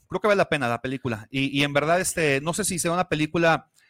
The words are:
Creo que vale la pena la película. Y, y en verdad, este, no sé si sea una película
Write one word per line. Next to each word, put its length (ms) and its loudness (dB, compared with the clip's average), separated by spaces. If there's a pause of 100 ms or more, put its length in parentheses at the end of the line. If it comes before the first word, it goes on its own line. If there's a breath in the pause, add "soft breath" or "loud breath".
Creo 120 -6
que 80 0
vale 100 4
la 100 4
pena 200 0
la 140 -2
película. 480 -6
Y, 280 -2
y 60 2
en 80 -2
verdad, 280 2
este, 400 0
no 120 -6
sé 120 -4
si 140 -4
sea 140 -2
una 160 -2
película 600 0 (200)